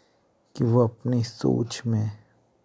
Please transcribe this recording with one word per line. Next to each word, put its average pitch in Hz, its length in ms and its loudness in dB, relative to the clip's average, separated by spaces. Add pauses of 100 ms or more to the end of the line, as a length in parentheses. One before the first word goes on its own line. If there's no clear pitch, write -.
(560)
कि 135 80 0
वो 120 200 4
अपनी 120 400 -2
सोच 123 640 -2
में, 107 380 -4 (400)